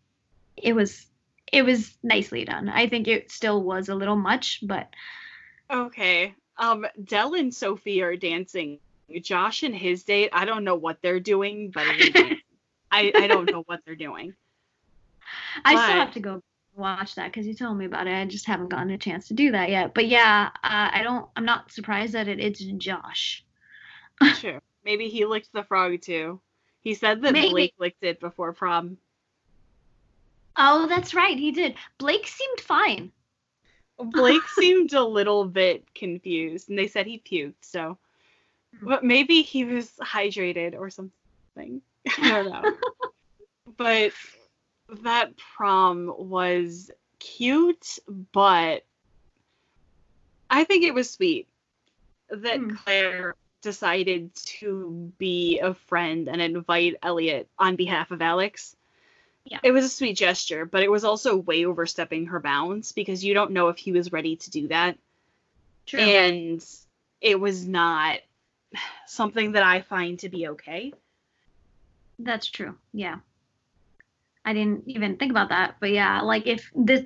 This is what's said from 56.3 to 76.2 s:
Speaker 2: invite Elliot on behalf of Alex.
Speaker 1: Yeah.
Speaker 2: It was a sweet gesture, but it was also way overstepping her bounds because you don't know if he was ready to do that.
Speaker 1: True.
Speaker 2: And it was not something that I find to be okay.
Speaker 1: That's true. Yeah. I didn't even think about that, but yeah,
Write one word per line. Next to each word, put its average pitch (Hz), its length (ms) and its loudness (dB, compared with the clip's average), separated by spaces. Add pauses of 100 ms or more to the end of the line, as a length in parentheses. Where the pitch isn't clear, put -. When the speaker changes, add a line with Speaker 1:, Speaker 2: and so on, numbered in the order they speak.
Speaker 2:
invite 170 600 0
Elliot 165 460 -2 (100)
on 185 180 2
behalf 180 340 -2
of 170 100 -8
Alex. 175 540 -2 (720)
Speaker 1:
Yeah. - 180 -14
Speaker 2:
It 254 80 6
was 262 140 6
a 262 40 0
sweet 247 280 -4
gesture, 170 500 0
but 190 160 0
it 202 80 4
was 208 140 2
also 214 320 2
way 170 280 0
overstepping 170 640 -4
her 175 140 -6
bounds 151 520 -4
because 196 320 -6
you 202 100 2
don't 202 180 2
know 175 160 2
if 170 100 -4
he 196 140 -6
was 175 200 0
ready 160 240 -4
to - 140 -16
do 147 180 -6
that. 170 300 0 (880)
Speaker 1:
True. 269 140 -2
Speaker 2:
And 180 640 4 (580)
it 214 200 4
was 190 260 -2
not 170 520 0 (880)
something 214 460 -2
that 208 100 4
I 185 180 6
find 180 380 -6
to 196 100 -12
be 170 200 -8
okay. 165 440 -12 (1300)
Speaker 1:
That's 233 300 -6
true. - 260 -12 (180)
Yeah. 185 260 -8 (1200)
I 214 120 -4
didn't 208 320 -2
even 208 320 -4
think 277 120 -2
about 202 200 2
that, 180 300 0
but 202 100 -2
yeah, 202 320 2